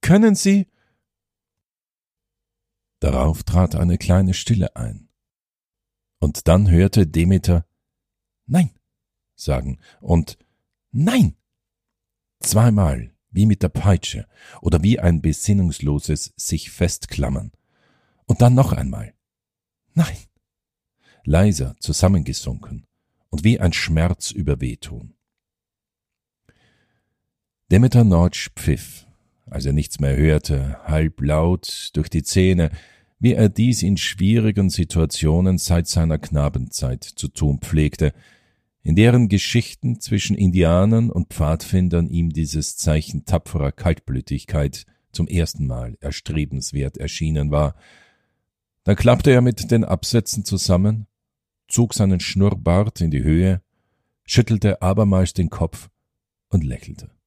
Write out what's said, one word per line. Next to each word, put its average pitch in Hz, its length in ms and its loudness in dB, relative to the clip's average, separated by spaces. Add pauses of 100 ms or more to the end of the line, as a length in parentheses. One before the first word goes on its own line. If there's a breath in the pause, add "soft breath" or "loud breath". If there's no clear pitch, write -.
Können 208 340 6
Sie? 196 320 2 (2250)
Darauf 71 440 0
trat 90 320 0
eine 87 220 0
kleine 92 360 2
Stille - 420 -2
ein. 53 320 -14 (1120)
Und - 300 -2
dann 92 200 6
hörte 90 380 4
Demeter 87 580 2 (800)
„Nein“ 156 260 0 (640)
sagen 65 440 -6 (220 soft breath)
und - 360 -2 (540)
„Nein“ 196 460 0 (1040)
zweimal, 98 760 0 (160)
wie 101 140 2
mit 104 180 0
der 87 60 0
Peitsche - 580 -2 (340 loud breath)
oder 85 220 0
wie 110 160 4
ein 82 220 2
besinnungsloses 78 1160 -2
sich - 360 -8
festklammern. 69 840 -6 (720)
Und - 160 2
dann 123 120 6
noch 127 200 2
einmal 67 400 -8 (800)
„Nein“, - 240 0 (1080 soft breath)
leiser 76 560 0
zusammengesunken 69 1080 -2 (440)
und 76 140 -8
wie 110 160 4
ein 87 140 0
Schmerz 82 580 -2
über 71 280 -4
Wehtun. 58 540 -10 (2500)
Demeter 117 320 6
Notch 90 520 2
pfiff, - 500 -6 (400)
als - 200 -10
er 69 80 -2
nichts 73 260 -4
mehr 69 180 0
hörte, 71 680 0
halblaut 78 1120 -2
durch - 160 -4
die 80 140 -2
Zähne, 90 480 2 (480 loud breath)
wie 120 140 2
er 110 160 4
dies 117 340 0
in 92 140 2
schwierigen 104 720 0
Situationen 85 880 0
seit 85 300 0
seiner 80 300 0
Knabenzeit 65 840 -4
zu - 240 -12
tun 71 320 -2
pflegte, 76 540 -2 (680 soft breath)
in - 140 0
deren 120 320 6
Geschichten 117 720 -2
zwischen - 380 -4
Indianern 92 760 2
und - 220 -4
Pfadfindern 85 760 0
ihm 85 220 -2
dieses 76 460 -6
Zeichen 78 480 -2
tapferer 76 460 -4
Kaltblütigkeit - 1120 -6 (260)
zum - 160 -4
ersten 80 400 -2
Mal - 320 -8
erstrebenswert 69 960 -6
erschienen 73 540 -4
war. 73 240 0 (1080 soft breath)
Da 101 120 2
klappte 123 360 4
er 123 100 6
mit 123 280 -2
den 113 140 2
Absätzen 107 640 -4
zusammen, 101 600 0 (600)
zog 117 240 0
seinen 95 260 2
Schnurrbart 98 840 0
in 82 100 0
die 67 120 -2
Höhe, 90 380 2 (640)
schüttelte 107 560 0
abermals 95 520 2
den 85 160 -2
Kopf - 400 -8 (600)
und 87 140 0
lächelte. - 480 -10 (160)